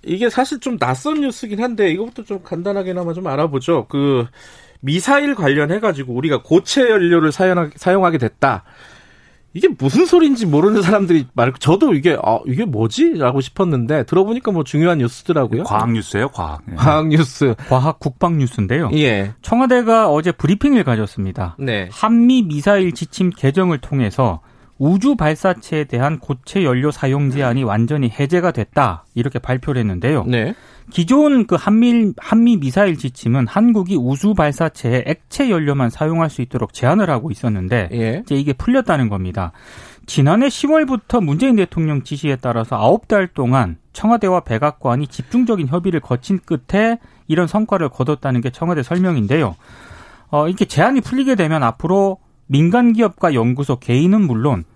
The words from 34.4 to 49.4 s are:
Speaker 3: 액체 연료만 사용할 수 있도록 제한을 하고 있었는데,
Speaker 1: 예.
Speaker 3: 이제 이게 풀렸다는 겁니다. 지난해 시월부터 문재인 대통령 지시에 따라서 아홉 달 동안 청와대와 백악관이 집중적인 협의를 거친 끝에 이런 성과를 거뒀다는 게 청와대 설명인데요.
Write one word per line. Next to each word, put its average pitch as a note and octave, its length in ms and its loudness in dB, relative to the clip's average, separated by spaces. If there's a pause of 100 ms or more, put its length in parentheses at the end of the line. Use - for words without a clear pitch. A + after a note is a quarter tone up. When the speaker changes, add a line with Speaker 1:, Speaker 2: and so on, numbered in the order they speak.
Speaker 3:
액체 A#3 440 -4
연료만 C#3+ 400 0
사용할 D#3+ 400 -2
수 - 120 -8
있도록 A#2+ 300 -6
제한을 E3+ 380 0
하고 C3 220 -2
있었는데, G2+ 600 -2
Speaker 1:
예. A#2 320 -4
Speaker 3:
이제 C#3+ 120 -2
이게 C#3+ 160 -2
풀렸다는 E3 560 0
겁니다. F#2 420 -6 (560)
지난해 F3+ 420 2
시월부터 C4+ 760 0
문재인 F3+ 340 2
대통령 D#3+ 480 -2
지시에 C#3+ 320 -4
따라서 A#2 400 -4
아홉 B2+ 320 2
달 G3 180 2
동안 B2 520 -2 (140)
청와대와 G#3 480 0
백악관이 C3 680 -4
집중적인 A3+ 580 -2
협의를 E3+ 320 -2
거친 C#3 400 -4
끝에 G#3 640 -2 (260)
이런 D#3+ 220 0
성과를 G3 400 -2
거뒀다는 C3 540 -2
게 B2+ 80 -4
청와대 E3 340 -4
설명인데요. D3+ 720 0 (760)